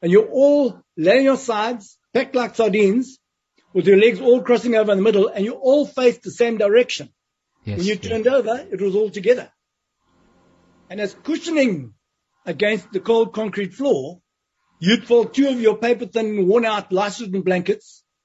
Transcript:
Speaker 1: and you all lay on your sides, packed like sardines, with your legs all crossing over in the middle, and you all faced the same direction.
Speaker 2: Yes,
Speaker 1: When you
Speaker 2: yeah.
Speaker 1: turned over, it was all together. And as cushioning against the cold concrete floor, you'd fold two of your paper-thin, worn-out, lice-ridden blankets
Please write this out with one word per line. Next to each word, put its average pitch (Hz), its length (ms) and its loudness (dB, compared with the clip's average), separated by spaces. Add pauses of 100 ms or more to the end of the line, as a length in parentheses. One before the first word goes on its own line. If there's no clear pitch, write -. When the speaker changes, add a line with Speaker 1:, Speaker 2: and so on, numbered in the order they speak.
Speaker 1:
and 170 100 -2
you 202 140 6
all 277 560 2 (160)
lay 185 220 4
on 269 60 2
your 269 120 2
sides, 220 600 -6 (160)
packed 262 200 -2
like 240 220 -4
sardines, 214 640 0 (560)
with 175 120 0
your 196 120 6
legs 220 200 4
all 254 220 4
crossing 240 340 0
over 214 160 0
in 196 60 2
the 190 80 0
middle, 208 240 2
and 202 160 -6
you 233 80 -6
all 277 320 2
faced - 380 0
the 185 80 -14
same 233 260 -2
direction. 208 540 0 (540)
Speaker 2:
Yes, 104 120 -8
Speaker 1:
When 175 120 -4
you 208 120 -2
Speaker 2:
yeah. - 80 -12
Speaker 1:
turned 220 180 -2
over, 247 460 -2
it 185 80 -8
was 196 160 -2
all 214 140 -2
together. 208 420 -2 (1400)
And 190 100 -4
as 202 240 -2
cushioning 262 680 -2 (540)
against 196 460 -4
the 190 80 -4
cold 226 340 0
concrete 202 400 -6
floor, 180 480 -4 (560)
you'd 214 280 0
fold 233 280 2
two 277 140 2
of 247 120 -2
your 214 160 2
paper-thin, 220 720 -2
worn-out, 220 420 0
lice-ridden 196 520 -4
blankets 180 600 -4 (220)